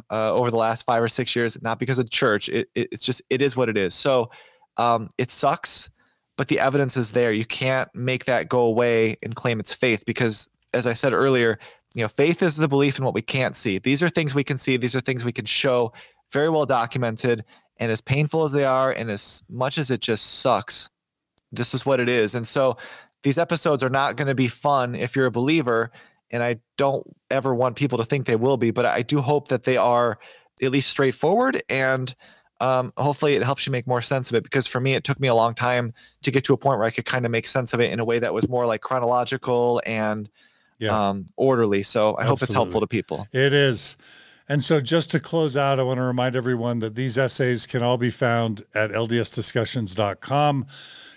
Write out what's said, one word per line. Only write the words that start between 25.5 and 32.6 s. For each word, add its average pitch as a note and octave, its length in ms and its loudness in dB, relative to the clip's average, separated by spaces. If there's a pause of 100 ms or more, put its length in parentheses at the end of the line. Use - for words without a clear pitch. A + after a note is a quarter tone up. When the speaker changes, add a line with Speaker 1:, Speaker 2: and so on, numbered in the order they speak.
Speaker 1:
and A#2+ 120 -2
I A#2+ 160 -2 (180)
don't C#3 280 0 (240)
ever C3+ 260 0
want A#2+ 200 0
people B2 220 0
to A2+ 60 0
think C3+ 220 -2
they A#2+ 100 2
will B2+ 220 2
be, A2+ 140 2
but A#2+ 140 0
I A#2 160 2
do C#3+ 200 0
hope C#3 280 0
that C3 140 0
they B2+ 140 2
are A#2+ 400 2 (440)
at B2+ 100 0
least C3+ 180 0
straightforward, F3 800 0
and, C3 440 0 (460)
um, B2+ 380 0